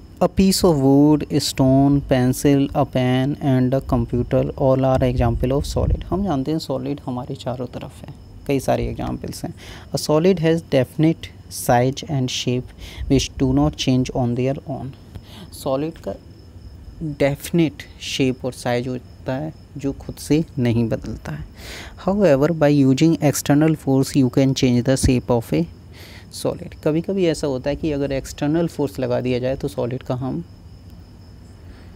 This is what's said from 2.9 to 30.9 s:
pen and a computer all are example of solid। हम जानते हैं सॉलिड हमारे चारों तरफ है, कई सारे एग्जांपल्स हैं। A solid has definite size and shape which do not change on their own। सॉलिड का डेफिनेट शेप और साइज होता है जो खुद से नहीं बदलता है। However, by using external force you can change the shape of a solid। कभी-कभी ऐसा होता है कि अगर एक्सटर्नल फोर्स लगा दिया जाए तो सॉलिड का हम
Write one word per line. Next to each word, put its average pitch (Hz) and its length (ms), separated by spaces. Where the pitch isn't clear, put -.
pen 131 420
and 127 260
a 135 60
computer 123 500
all 131 260
are 131 80
example 123 580
of - 140
solid। 123 320
हम 185 200
जानते 143 260
हैं 160 80
सॉलिड 135 480
हमारे 123 280
चारों 123 320
तरफ - 360
है, - 120
कई 139 140
सारे 120 260
एग्जांपल्स 123 580
हैं। - 100
A - 40
solid 165 420
has 165 220
definite 156 540
size 131 520
and 131 240
shape 123 440
which 135 180
do 131 160
not 147 200
change 127 380
on 120 220
their 131 320
own। 135 160
सॉलिड 147 460
का - 160
डेफिनेट 147 800
शेप - 440
और 127 80
साइज 127 360
होता 127 460
है 156 180
जो 139 160
खुद - 220
से 156 300
नहीं 117 300
बदलता 110 440
है। 147 120
However, 160 440
by 151 180
using 143 380
external 151 520
force 135 420
you 131 220
can 135 160
change 123 340
the 135 160
shape 127 260
of - 120
a 160 120
solid। - 400
कभी-कभी 170 420
ऐसा 156 200
होता 131 240
है 143 60
कि 151 160
अगर 139 200
एक्सटर्नल 151 560
फोर्स 139 300
लगा 123 220
दिया 123 180
जाए 127 180
तो 139 120
सॉलिड 123 340
का 127 120
हम 139 300